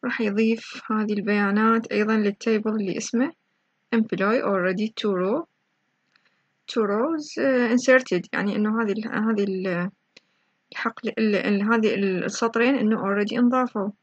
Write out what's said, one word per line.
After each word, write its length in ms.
راح 160
يضيف 680
هذه 220
البيانات 760
أيضا 300
للتيبل 540
اللي 260
اسمه 360
employee 480
already 460
two 220
row، 340
two 100
rows، 560
آه، 380
inserted، 460
يعني 240
إنه 260
هذه 100
ال-، 160
هذه 360
ال-، 460
الحقل، 360
ال-، 260
ال-، 280
هذه 320
السطرين 800
إنه 280
already 360
انضافوا. 520